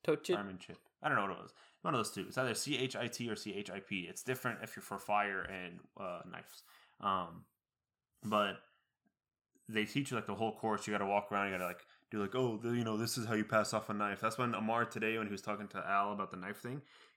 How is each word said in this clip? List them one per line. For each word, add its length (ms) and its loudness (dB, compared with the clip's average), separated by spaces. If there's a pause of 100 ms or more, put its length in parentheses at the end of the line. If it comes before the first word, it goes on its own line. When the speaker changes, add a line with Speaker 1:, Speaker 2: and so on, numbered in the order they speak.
Speaker 1:
Tote 220 2
chit? 120 2
Speaker 2:
Fireman 220 -4
chip. 200 -16 (240)
I 60 0
don't 80 4
know 80 4
what 80 0
it 100 -6
was. 100 -16 (300)
One 120 2
of 40 4
those 140 0
two. 160 -4
It's 100 -6
either 160 2
C 240 0
H 180 0
I 120 0
T 220 -4
or 60 -2
C 180 -6
H 160 -6
I 100 -8
P. 280 -4
It's 140 -10
different 400 -2
if 120 -8
you're 80 -10
for 160 -6
fire 440 2
and, 380 -8 (200)
uh, 200 -6 (100)
knives. 320 -14 (380)
Um, 440 0 (800)
but 320 4 (1120)
they 160 2
teach 260 -2
you, 60 0
like, 100 -2
the 80 -2
whole 220 0
course. 300 0
You 60 0
gotta 140 2
walk 260 4
around. 140 4
You 60 0
gotta, 140 0
like, 180 -6 (260)
do, 100 -2
like, 140 0
"Oh, 240 4
the, 120 -2
you 140 2
know, 120 2
this 200 0
is 100 -2
how 80 2
you 100 4
pass 280 4
off 180 0
a 40 -2
knife." 260 0
That's 180 2
when 160 2
Amar 300 4
today, 340 0
when 80 0
he 60 -4
was 100 -4
talking 260 -4
to 180 -8
Al 260 4
about 180 -2
the 60 -8
knife 220 -6
thing, 240 -6 (340)